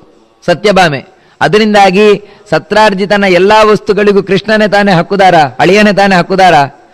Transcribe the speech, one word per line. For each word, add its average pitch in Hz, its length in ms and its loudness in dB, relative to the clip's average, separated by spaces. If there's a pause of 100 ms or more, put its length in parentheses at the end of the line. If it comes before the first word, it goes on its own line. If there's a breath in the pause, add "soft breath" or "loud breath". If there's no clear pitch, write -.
(460)
ಸತ್ಯಭಾಮೆ. 175 600 -2 (360 soft breath)
ಅದರಿಂದಾಗಿ 208 800 0 (280 loud breath)
ಸತ್ರಾರ್ಜಿತನ 202 760 -2
ಎಲ್ಲಾ 196 400 2
ವಸ್ತುಗಳಿಗೂ 202 600 0
ಕೃಷ್ಣನೇ 208 440 -2
ತಾನೇ 202 240 0
ಹಕ್ಕುದಾರ, 180 440 0
ಅಳಿಯನೇ 170 580 0
ತಾನೇ 196 220 0
ಹಕ್ಕುದಾರ. 180 380 0 (400 soft breath)